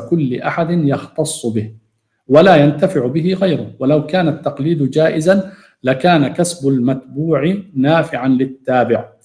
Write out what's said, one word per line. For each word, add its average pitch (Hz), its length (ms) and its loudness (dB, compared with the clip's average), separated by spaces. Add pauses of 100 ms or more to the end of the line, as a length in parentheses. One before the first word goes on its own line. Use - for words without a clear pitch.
كل 139 320 -2
أحد 165 300 -4
يختص 147 760 -4
به 110 240 -4 (580)
ولا 165 280 6
ينتفع 143 500 2
به 165 280 -2
غيره، 151 440 -2
ولو 143 280 0
كان 180 220 0
التقليد 143 600 -2
جائزا 160 600 0 (320)
لكان 135 460 2
كسب 165 400 -2
المتبوع 135 880 -2 (220)
نافعا 139 520 0
للتابع، 127 760 0 (200)